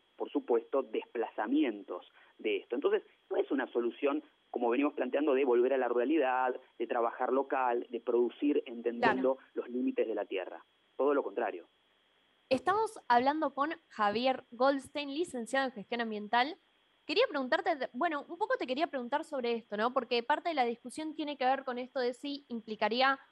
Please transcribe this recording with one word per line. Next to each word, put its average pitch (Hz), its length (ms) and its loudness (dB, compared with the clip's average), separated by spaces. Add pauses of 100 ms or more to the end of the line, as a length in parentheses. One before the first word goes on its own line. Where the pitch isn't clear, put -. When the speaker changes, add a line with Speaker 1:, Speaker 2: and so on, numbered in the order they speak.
(160)
Speaker 1:
por - 160 -8
supuesto, 131 500 0
desplazamientos 110 1300 -2 (280)
de 107 180 -2
esto. - 180 -6
Entonces, 196 280 0 (260)
no - 80 -2
es - 140 0
una 131 160 -2
solución, 123 560 -2 (260)
como 120 200 -2
venimos 139 240 2
planteando, 135 420 0
de 139 100 4
volver 123 280 6
a 135 40 2
la 123 100 2
ruralidad, 127 720 2 (200)
de 117 80 -2
trabajar 120 440 0
local, 131 580 0
de 151 100 -6
producir 120 680 2
entendiendo 127 720 0
Speaker 2:
Claro. - 180 -20
Speaker 1:
los 113 160 -6
límites 123 380 0
de 110 80 -4
la 101 100 -4
tierra. 87 400 -8 (300)
Todo 143 180 2
lo 135 80 2
contrario. 98 460 -4 (840)
Speaker 2:
Estamos 392 580 0
hablando 277 460 2
con 285 160 0 (200)
Javier 233 600 0
Goldstein, 277 640 0
licenciado 269 540 -2
en 247 60 -8
Gestión 202 280 -6
Ambiental. 226 560 -2 (480)
Quería 381 220 2
preguntarte, 302 440 0 (220)
bueno, 285 340 -2
un 339 100 -14
poco 427 200 0
te 339 80 -2
quería 254 220 0
preguntar 277 360 -4
sobre 240 300 -2
esto, 226 240 -6
¿no? 233 160 2
Porque 240 300 0
parte 302 260 0
de 320 60 0
la 254 100 4
discusión 277 500 -6
tiene 294 220 -4
que 254 80 0
ver 262 180 2
con 247 140 -6
esto 254 220 -6
de 247 140 0
si 285 360 -8
implicaría 233 680 2 (120)